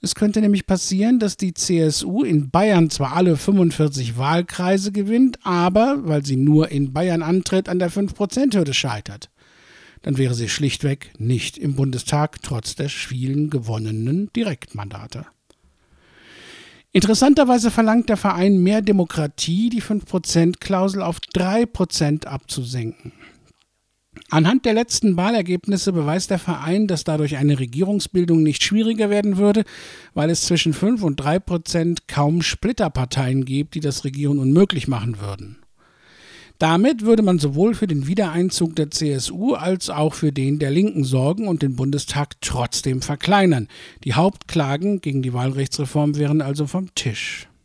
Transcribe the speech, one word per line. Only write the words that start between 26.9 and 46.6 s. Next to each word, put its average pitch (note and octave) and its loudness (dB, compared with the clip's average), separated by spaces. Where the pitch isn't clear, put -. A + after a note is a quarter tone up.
dadurch D3+ -2
eine C#3+ 2
Regierungsbildung E3+ 0
nicht D3+ 2
schwieriger G#3+ 2
werden G#3 2
würde, G3+ 4
weil D#3 2
es E3 0
zwischen E3 0
fünf G#3 0
und D3 0
drei D3+ 0
Prozent E3+ -2
kaum D3 2
Splitterparteien C3+ -2
gibt, C#3 -4
die D#3+ -4
das C#3+ -4
Regieren C#3+ -2
unmöglich D3 4
machen A2 -4
würden. G2+ -10
Damit G#3 2
würde A3 6
man F3+ 4
sowohl D3+ 2
für G#3+ 0
den D3 -2
Wiedereinzug F3 0
der D3+ -2
C D3 -2
S C3 -4
U A3+ -2
als F3+ -4
auch D3+ 0
für D3 0
den C#3 -2
der C#3 -2
Linken F3 2
sorgen C#3 0
und E3+ -2
den C3 -2
Bundestag C#3 -4
trotzdem B2+ -4
verkleinern. D#3+ 2
Die B2+ -4
Hauptklagen E3+ 0
gegen C#3 -2
die B2+ -2
Wahlrechtsreform C3+ -2
wären D3 2
also C#3+ -2